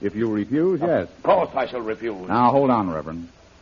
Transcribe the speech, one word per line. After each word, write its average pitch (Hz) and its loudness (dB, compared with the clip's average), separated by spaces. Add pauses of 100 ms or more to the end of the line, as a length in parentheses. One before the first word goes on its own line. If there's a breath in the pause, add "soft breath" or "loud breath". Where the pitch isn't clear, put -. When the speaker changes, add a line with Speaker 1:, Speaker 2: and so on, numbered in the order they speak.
Speaker 1:
If 101 -4
you 113 0
refuse, 139 0
yes. 151 0
Speaker 2:
Of - -18
course 180 2
I 131 0
shall 123 -8
refuse. 110 -6
Speaker 1:
Now, 120 4
hold 139 4
on, 104 0
Reverend. 80 -8 (320)